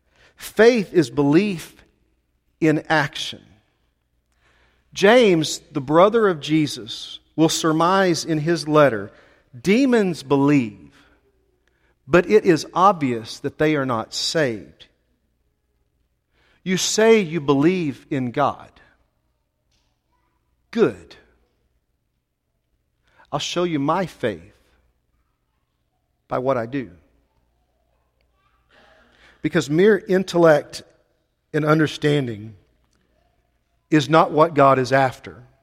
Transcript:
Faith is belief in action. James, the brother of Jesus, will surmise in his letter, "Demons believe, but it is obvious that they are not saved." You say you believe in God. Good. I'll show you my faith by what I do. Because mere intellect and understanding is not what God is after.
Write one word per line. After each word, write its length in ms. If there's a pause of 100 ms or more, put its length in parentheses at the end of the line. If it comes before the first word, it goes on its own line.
(360)
Faith 560
is 160
belief 760 (800)
in 300
action. 520 (1500)
James, 680 (120)
the 80
brother 480
of 120
Jesus, 800 (160)
will 120
surmise 760
in 120
his 300
letter, 420 (480)
"Demons 640
believe, 680 (1120)
but 220
it 160
is 300
obvious 680
that 160
they 200
are 100
not 260
saved." 760 (1700)
You 140
say 440
you 200
believe 720
in 200
God. 400 (2000)
Good. 460 (2250)
I'll 60
show 240
you 160
my 260
faith 480 (1700)
by 100
what 180
I 100
do. 260 (2500)
Because 260
mere 300
intellect 880 (680)
and 120
understanding 880 (1400)
is 180
not 220
what 240
God 240
is 140
after. 500 (200)